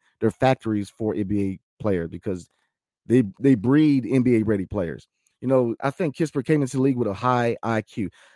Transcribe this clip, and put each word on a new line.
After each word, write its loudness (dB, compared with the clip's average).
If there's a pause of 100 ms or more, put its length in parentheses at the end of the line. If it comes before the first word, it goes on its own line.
(200)
they're 2
factories 0
for -4
N -2
B -2
A -6
players -2
because -10 (580)
they, 4 (160)
they 4
breed 2
N 2
B 4
A 2
ready -2
players. -6 (340)
You -8
know, 2
I -4
think -4
Kispert -4
came 2
into -4
the 2
league 0
with -2
a -4
high 0
I -2
Q. -6 (260)